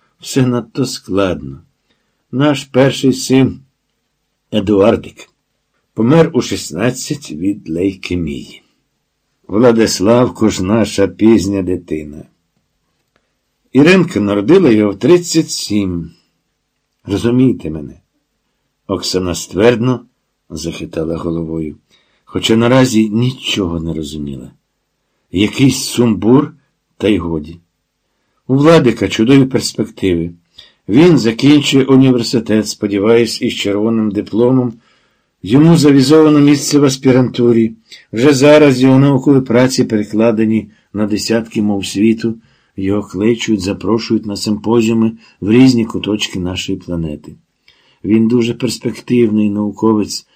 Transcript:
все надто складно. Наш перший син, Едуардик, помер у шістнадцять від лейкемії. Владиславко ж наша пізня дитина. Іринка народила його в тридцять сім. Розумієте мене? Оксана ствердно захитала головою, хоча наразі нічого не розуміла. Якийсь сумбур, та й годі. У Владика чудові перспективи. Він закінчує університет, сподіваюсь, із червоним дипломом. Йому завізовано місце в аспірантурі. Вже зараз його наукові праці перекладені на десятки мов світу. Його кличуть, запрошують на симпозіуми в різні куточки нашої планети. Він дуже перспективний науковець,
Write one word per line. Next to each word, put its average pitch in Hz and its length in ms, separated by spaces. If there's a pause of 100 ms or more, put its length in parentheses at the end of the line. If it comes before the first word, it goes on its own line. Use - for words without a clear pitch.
(200)
все - 260
надто 120 400
складно. 85 760 (680)
Наш 139 320
перший 131 500
син, 131 460 (920)
Едуардик, 101 800 (640)
помер 143 400
у 123 80
шістнадцять 107 880
від 90 380
лейкемії. 87 920 (840)
Владиславко 110 1040
ж 95 140
наша 101 440
пізня 101 560
дитина. 78 600 (1500)
Іринка 156 480
народила 104 520
його 107 200
в 101 80
тридцять 165 500
сім. 90 600 (920)
Розумієте 117 680
мене? 76 320 (840)
Оксана 92 480
ствердно 120 720 (440)
захитала 82 680
головою, 80 580 (500)
хоча 110 300
наразі 117 540
нічого 104 720
не 80 140
розуміла. 73 580 (800)
Якийсь 107 520
сумбур, 113 680 (440)
та 95 100
й 101 100
годі. 82 420 (880)
У 127 80
Владика 139 540
чудові 131 360
перспективи. 95 840 (580)
Він 151 280
закінчує 131 680
університет, 120 800
сподіваюсь, 107 760
із 113 120
червоним 107 580
дипломом. 120 640 (720)
Йому 151 340
завізовано 147 600
місце 143 400
в 147 60
аспірантурі. 120 880 (400)
Вже 127 200
зараз 143 480
його 131 180
наукові 139 420
праці 127 420
перекладені 110 840 (240)
на 104 140
десятки 110 540
мов 101 240
світу. 113 500 (420)
Його 98 260
кличуть, 107 580
запрошують 104 640
на 101 100
симпозіуми 113 760 (300)
в 98 100
різні 120 340
куточки 101 540
нашої 92 380
планети. 82 580 (680)
Він 110 240
дуже 117 260
перспективний 110 960
науковець, 104 880